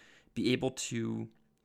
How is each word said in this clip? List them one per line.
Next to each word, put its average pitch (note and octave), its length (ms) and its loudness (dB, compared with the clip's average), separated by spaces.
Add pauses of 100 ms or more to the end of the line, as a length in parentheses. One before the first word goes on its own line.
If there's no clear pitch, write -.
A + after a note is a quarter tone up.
(340)
be A2+ 180 4
able B2+ 180 2
to A2+ 580 -4 (360)